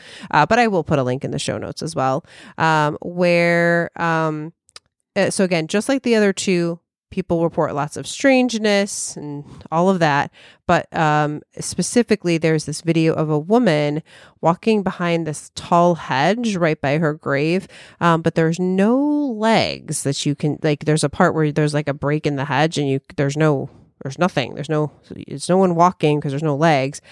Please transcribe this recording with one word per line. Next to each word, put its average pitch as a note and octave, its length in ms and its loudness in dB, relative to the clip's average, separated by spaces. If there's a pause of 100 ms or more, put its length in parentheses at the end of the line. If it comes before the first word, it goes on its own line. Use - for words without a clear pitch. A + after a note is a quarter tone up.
(320)
uh, D3+ 140 4
but A3+ 140 2
I A#3+ 80 4
will F#3+ 160 0
put D3+ 160 0
a C3+ 40 0
link B2+ 200 -4
in - 80 -6
the C#3 80 -6
show G#2+ 180 -6
notes - 240 -10
as D#3+ 140 -8
well. C3 300 -2 (320)
Um, D#3 440 2
where, E3+ 920 2
um, D#3+ 560 -2 (640)
uh, F#3+ 140 2
so F#3+ 160 0
again, E3+ 220 -2
just G#3 200 -2
like C4+ 160 0
the A#3 120 2
other G#3 180 2
two, E3+ 460 -2 (320)
people E3+ 320 -2
report D#3 300 0
lots C#3+ 220 -6
of C3+ 100 -10
strangeness A3 1120 0
and D3 300 -10 (260)
all E3+ 180 2
of F#3+ 100 2
that. C#3+ 320 2 (360)
But, - 260 0
um, D3+ 480 0 (200)
specifically, F3+ 760 0
there's D#3+ 280 0
this - 160 -10
video E3 320 2
of D3+ 160 -2
a D3+ 100 2
woman D#3 640 2 (400)
walking G3 420 2
behind E3+ 420 -2
this D3+ 300 -10
tall F3 400 2
hedge F#3+ 600 0
right D#3+ 240 0
by C#3+ 160 0
her D#3+ 160 0
grave. D#3 560 -2 (320)
Um, E3 200 4
but E3 140 -2
there's E3 240 0
no F#3+ 380 2 (400)
legs D3 640 -2
that - 220 -4
you D3 100 0
can, D3 260 -4
like, D3+ 220 0
there's D#3 220 0
a C#3+ 40 0
part F3 260 2
where D3+ 180 0
there's, D3 200 0
like, D3 140 -2
a C#3 60 -4
break D3 340 -2
in D3 80 -2
the C3+ 100 -4
hedge C#3+ 320 0
and D3 120 0
you, C3+ 100 0 (160)
there's C#3 220 -2
no, D3 320 2 (340)
there's C3+ 160 -10
nothing. D#3 360 -2
There's C#3 120 -10
no, D3+ 240 -2 (240)
it's - 320 -12
no F3+ 100 4
one F#3+ 180 4
walking E3 440 2
'cause D3 140 -4
there's C#3+ 100 -4
no D3 120 0
legs. C#3+ 440 0 (120)